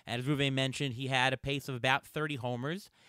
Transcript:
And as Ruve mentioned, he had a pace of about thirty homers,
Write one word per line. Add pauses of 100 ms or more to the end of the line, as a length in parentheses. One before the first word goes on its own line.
And
as
Ruve
mentioned,
he
had
a
pace
of
about
thirty
homers, (180)